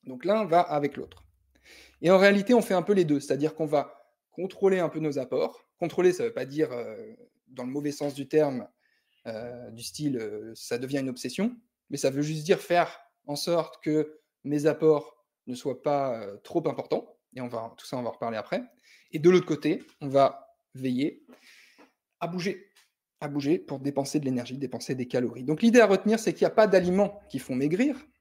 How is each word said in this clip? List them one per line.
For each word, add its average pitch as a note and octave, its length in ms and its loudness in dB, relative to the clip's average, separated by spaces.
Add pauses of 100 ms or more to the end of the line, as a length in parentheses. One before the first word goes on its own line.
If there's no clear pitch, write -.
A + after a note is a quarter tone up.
Donc, B2+ 220 -12
l'un G#3+ 180 2
va E3+ 160 4
avec D3 380 0
l'autre. - 260 -16 (760)
Et E3 100 2
en F#3+ 80 8
réalité, G3+ 360 6
on A3+ 80 6
fait G3 120 0
un F3+ 80 2
peu G3 100 0
les F#3 120 4
deux, D3 160 2
c'est-à-dire D3 340 -2
qu'on D#3+ 120 -4
va - 460 -2 (180)
contrôler F#3+ 480 0
un E3 100 0
peu D#3 120 -6
nos D3 180 -2
apports. C3 500 -4 (100)
Contrôler, F3+ 340 2
ça E3+ 120 -2
veut A#2 80 -4
pas C3+ 140 -6
dire, C#3 260 -2
euh, A2 400 -10 (360)
dans B2+ 160 -12
le B2+ 60 -8
mauvais C#3+ 200 -4
sens C#3+ 240 -6
du C3+ 140 -10
terme, C#3 400 0 (580)
euh, A#2+ 440 -12
du A2+ 120 -16
style, C#3+ 340 -6
euh, A2 380 -8
ça - 240 -8
devient C3+ 200 -4
une C3+ 100 -4
obsession, F#3 480 -4 (340)
mais D3 60 -8
ça C3+ 140 0
veut C#3 120 -4
juste D3+ 220 -4
dire F3 160 2
faire F3 400 0 (260)
en C#3+ 80 -6
sorte - 480 -4
que D3+ 380 -2 (240)
mes D3 220 -2
apports D3+ 600 2 (220)
ne B2 80 -8
soient B2 260 -8
pas, C#3 400 -2
euh, G2+ 160 -12
trop D#3+ 300 -4
importants, - 480 -6 (180)
et C3 60 -14
on B2 80 -8
va, A2+ 280 -8
tout - 80 -20
ça, C3 140 -6
on B2 40 -4
va A2+ 80 -4
en - 20 -14
reparler A2+ 240 -6
après. F3+ 260 -4 (480)
Et E3 80 -8
de D#3 100 6
l'autre F3+ 180 6
côté, - 360 -2 (180)
on C#3+ 80 -8
va C3+ 480 2 (180)
veiller C3 520 -4 (960)
à E3+ 80 -4
bouger, F3+ 420 -6 (500)
à D3+ 60 -8
bouger C#3+ 320 0
pour C#3 220 -8
dépenser C#3 400 -2
de C#3+ 40 -8
l'énergie, B2+ 320 -4
dépenser C3+ 380 -6
des B2+ 140 -6
calories. B2 340 -2
Donc D3+ 200 -2
l'idée A#3 180 8
à G#3+ 60 10
retenir, G#3 340 2
c'est F3+ 120 -2
qu'il - 120 0
n'y E3 80 2
a - 20 -14
pas G#3+ 140 6
d'aliments F#3 600 2
qui B2+ 120 -8
font - 160 -6
maigrir F#3 400 0 (240)